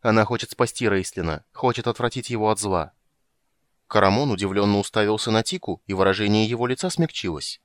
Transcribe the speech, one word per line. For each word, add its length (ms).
Она 240
хочет 260
спасти 380
Рейслина, 640
хочет 340
отвратить 440
его 180
от 100
зла». 320
Карамон 440
удивлённо 480
уставился 500
на 140
Тику, 420
и 80
выражение 520
его 200
лица 240
смягчилось. 760